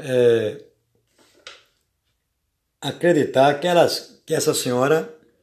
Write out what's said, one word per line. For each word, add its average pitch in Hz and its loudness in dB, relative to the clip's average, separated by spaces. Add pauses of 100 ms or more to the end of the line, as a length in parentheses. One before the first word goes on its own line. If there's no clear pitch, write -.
é, 120 0 (2250)
acreditar 143 0
que 175 -6
elas, - 0
que 156 -8
essa 147 0
senhora 135 -2 (280)